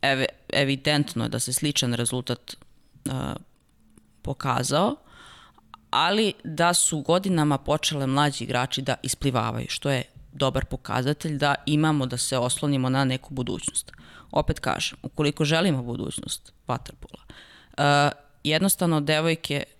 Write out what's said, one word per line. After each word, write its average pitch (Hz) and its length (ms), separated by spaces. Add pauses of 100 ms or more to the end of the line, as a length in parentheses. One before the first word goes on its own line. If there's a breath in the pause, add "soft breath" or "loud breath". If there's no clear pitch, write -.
ev-, 131 220 (260)
evidentno 139 720
je 120 40
da 117 100
se 120 140
sličan 135 420
rezultat, 120 600 (500)
a, - 280 (880)
pokazao, 139 760 (960 loud breath)
ali 190 400 (120)
da 170 300
su - 260
godinama 165 580
počele 143 480
mlađi 139 380
igrači 131 380
da 131 200
isplivavaju, 120 680
što - 220
je 131 120 (300)
dobar 135 320
pokazatelj 139 720
da 143 180 (120)
imamo 151 400
da 123 100
se 131 220
oslonimo 127 500
na 135 160
neku 131 300
budućnost. - 580 (380 loud breath)
Opet - 280
kažem, - 440
ukoliko 151 420
želimo 156 380
budućnost - 680 (140)
vaterpola, - 560 (540 loud breath)
a, 143 340 (340)
jednostavno 165 560
devojke 156 640 (160)